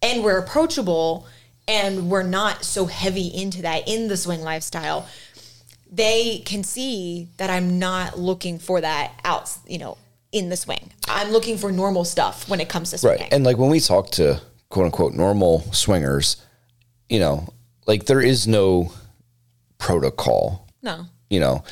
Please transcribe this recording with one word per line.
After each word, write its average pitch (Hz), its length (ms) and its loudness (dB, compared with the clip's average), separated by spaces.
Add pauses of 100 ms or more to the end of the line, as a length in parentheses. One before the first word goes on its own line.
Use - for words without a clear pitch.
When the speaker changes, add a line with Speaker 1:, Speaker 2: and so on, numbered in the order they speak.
Speaker 1:
and 233 220 0
we're 196 140 4
approachable, 180 880 0 (420)
and 196 420 0
we're 190 140 2
not 185 400 -2
so 190 220 -2
heavy 190 420 -4
into 185 360 -6
that 160 240 -4
in 220 200 -2
the 196 100 -2
swing 175 240 -4
lifestyle, 160 680 -6 (840)
they 226 540 0
can 202 180 -6
see 185 640 -8 (100)
that 190 120 -4
I'm 180 300 0
not 185 380 -4
looking 180 420 -4
for 180 220 -2
that 151 300 -2 (140)
out, - 260 -2 (160)
you 180 100 -8
know, 127 200 -12 (340)
in 190 180 -2
the 180 80 -4
swing. - 340 -8 (160)
I'm 208 240 -2
looking 226 260 0
for 196 140 -4
normal 185 340 0
stuff - 440 -2
when 190 120 -2
it - 80 -6
comes 170 220 -6
to - 60 -8
swinging. - 260 4
Speaker 2:
Right. - 100 -2
And, 139 100 6
like, 127 140 4
when 131 120 4
we 160 120 6
talk 92 300 4
to 71 300 2 (280)
quote 92 160 2
unquote 82 280 0
normal 90 480 4 (120)
swingers, 71 640 2 (720)
you 110 100 2
know, 78 280 0 (400)
like, 107 180 2
there 135 160 4
is 123 260 4
no 95 440 4 (840)
protocol. 67 920 0 (140)
Speaker 1:
No. 175 240 -8 (240)
Speaker 2:
You 98 100 2
know, 69 320 0